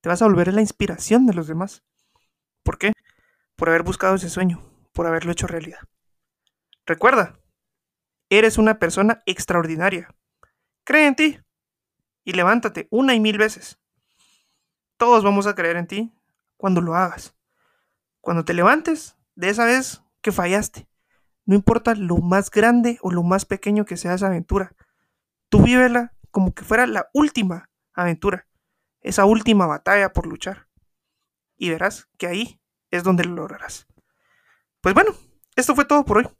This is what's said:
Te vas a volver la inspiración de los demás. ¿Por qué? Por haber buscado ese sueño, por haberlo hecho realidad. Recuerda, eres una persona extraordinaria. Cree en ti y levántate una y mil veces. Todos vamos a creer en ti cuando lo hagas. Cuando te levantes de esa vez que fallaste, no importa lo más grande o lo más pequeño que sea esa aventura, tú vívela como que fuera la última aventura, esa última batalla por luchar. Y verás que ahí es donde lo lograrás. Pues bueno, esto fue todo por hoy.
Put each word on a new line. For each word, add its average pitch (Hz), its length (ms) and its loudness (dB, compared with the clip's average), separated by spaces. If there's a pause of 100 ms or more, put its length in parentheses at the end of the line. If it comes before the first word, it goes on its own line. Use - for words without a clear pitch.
Te - 80 -8
vas 180 140 0
a 226 40 4
volver 180 260 2
la 208 80 2
inspiración 208 640 0
de 208 80 2
los 165 120 -6
demás. 165 380 -10 (760)
¿Por - 160 -6
qué? 214 140 -2 (640)
Por 165 120 -2
haber 165 140 2
buscado 190 340 0
ese 180 120 -8
sueño, 175 340 -4 (300)
por 170 140 -4
haberlo 165 260 -4
hecho - 140 -6
realidad. 165 340 -12 (1040)
Recuerda, 208 540 0 (920)
eres 220 280 4
una 220 200 2
persona 202 480 -2
extraordinaria. 175 880 -4 (680)
Cree 302 220 4
en 277 100 2
ti 311 240 0 (840)
y 180 80 -10
levántate 185 580 0
una 254 240 0
y 220 60 0
mil 214 180 0
veces. - 400 -4 (1160)
Todos 233 280 4
vamos 202 220 2
a 202 80 -2
creer 170 220 -2
en 170 100 -6
ti 208 260 -8 (440)
cuando 190 240 0
lo 165 140 -4
hagas. - 420 -4 (840)
Cuando 170 240 -4
te 175 100 -4
levantes 294 640 0 (180)
de 180 160 -4
esa 220 140 0
vez 254 380 -2 (180)
que 208 120 -4
fallaste, 190 560 -4 (560)
no 196 100 2
importa 226 400 2
lo 180 240 -2
más 185 320 0
grande 233 520 2
o 185 80 -6
lo 175 120 -2
más 185 220 0
pequeño 208 400 -4
que 180 120 -10
sea 175 180 -6
esa 190 120 -4
aventura, 185 480 -4 (720)
tú 202 140 6
vívela 240 500 4 (180)
como 190 240 -2
que - 100 -18
fuera 240 220 2
la 220 280 -6
última 226 560 -2 (240)
aventura, 180 520 -2 (540)
esa 196 240 0
última 208 420 4
batalla 185 460 0
por 170 140 -4
luchar. 170 420 -14 (880)
Y 175 140 -6
verás 170 380 -6 (100)
que 180 80 -8
ahí 190 340 -8 (300)
es 175 120 -4
donde 180 220 2
lo 175 100 -6
lograrás. - 520 -14 (960)
Pues 185 140 0
bueno, 403 180 4 (440)
esto 254 180 0
fue 277 100 2
todo 294 200 2
por - 140 0
hoy. 240 100 -2 (120)